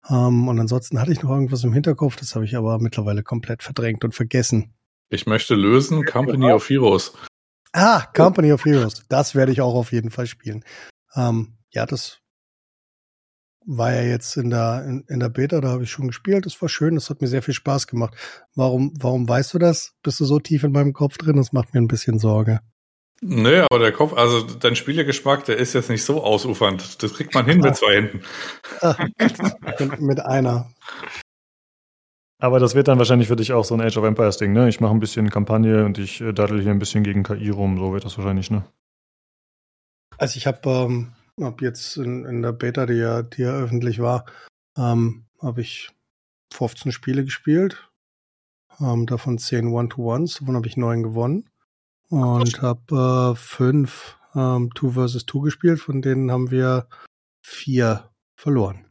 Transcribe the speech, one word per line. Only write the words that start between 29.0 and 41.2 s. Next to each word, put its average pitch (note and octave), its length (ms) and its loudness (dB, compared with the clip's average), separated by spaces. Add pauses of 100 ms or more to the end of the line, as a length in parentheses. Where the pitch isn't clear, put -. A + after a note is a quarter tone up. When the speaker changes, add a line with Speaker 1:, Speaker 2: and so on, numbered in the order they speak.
Speaker 1:
<laughs> - 600 -2
mit, C#3 200 -4
mit C#3 220 0
einer. B2+ 500 0 (1700)
Speaker 3:
Aber B2+ 200 2
das B2 160 4
wird C#3 120 4
dann C3 120 6
wahrscheinlich A#2+ 280 6
für A#2+ 80 2
dich A2+ 160 -2
auch A2+ 140 2
so - 80 -4
ein A2+ 80 0
Age A2+ 160 0
of G#2+ 80 0
Empires A2 320 2
Ding, G2+ 160 0
ne? A#2+ 160 6
Ich - 100 -2
mach A2 120 2
ein A2 80 4
bisschen G#2+ 300 0
Kampagne A2 560 2
und G2+ 120 -2
ich, G2 240 -8
äh, A2+ 120 -6
daddel G#2 280 0
hier G#2 100 0
ein G2+ 80 2
bisschen G#2 240 0
gegen G2+ 200 0
K G#2 120 -4
I G#2 140 -6
rum, G2 280 0
so F#2+ 140 -2
wird G2 140 -6
das F#2+ 120 -10
wahrscheinlich, F#2+ 340 -4
ne? G2+ 120 -2 (1500)
Speaker 1:
Also C3+ 200 -4
ich B2 100 -4
hab, - 180 -6
ähm, B2 480 -2 (280)